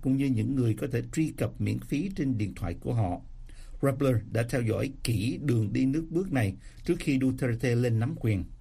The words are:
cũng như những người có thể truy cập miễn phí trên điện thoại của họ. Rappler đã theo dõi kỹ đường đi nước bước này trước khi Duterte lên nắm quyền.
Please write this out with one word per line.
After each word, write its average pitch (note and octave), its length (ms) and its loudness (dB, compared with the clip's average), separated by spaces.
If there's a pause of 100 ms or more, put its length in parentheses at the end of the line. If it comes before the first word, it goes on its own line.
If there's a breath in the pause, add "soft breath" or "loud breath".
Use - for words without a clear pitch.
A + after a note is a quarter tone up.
cũng C3 160 2
như C#3 100 2
những A#2+ 280 2
người A#2+ 200 2
có C#3+ 180 -4
thể A#2 100 0 (100)
truy D#3+ 240 0
cập - 240 -2
miễn G#2+ 180 0
phí D#3+ 380 -2
trên C3 220 0
điện G2+ 160 -2
thoại F2 260 -4
của - 140 -2
họ. F#2 260 0 (640 loud breath)
Rappler C3+ 340 4 (160)
đã B2 180 2
theo B2+ 120 0
dõi G#2+ 300 0 (120)
kỹ A#2+ 380 0
đường A#2 300 2
đi C3 140 2
nước D#3 240 0
bước F#3 220 -2
này G#2+ 240 2 (280 loud breath)
trước E3+ 140 2
khi C#3 220 2
Duterte B2 540 2
lên A#2+ 240 4
nắm B2 220 0
quyền. G2+ 240 2 (160)